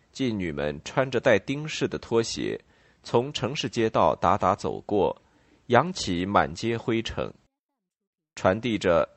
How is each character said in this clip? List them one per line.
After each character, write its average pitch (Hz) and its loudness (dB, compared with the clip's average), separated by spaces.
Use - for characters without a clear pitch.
妓 131 -2
女 92 -4
们 71 -4
穿 135 -2
着 123 0
带 110 4
钉 143 -8
饰 143 -4
的 82 -6
拖 117 0
鞋， 53 -6
从 131 0
城 127 -4
市 117 -4
街 110 0
道 92 4
达 92 2
达 95 2
走 58 -6
过， 95 0
扬 131 4
起 90 -4
满 85 2
街 113 -4
灰 113 -2
尘， 92 -6
传 104 2
递 117 -2
着 85 4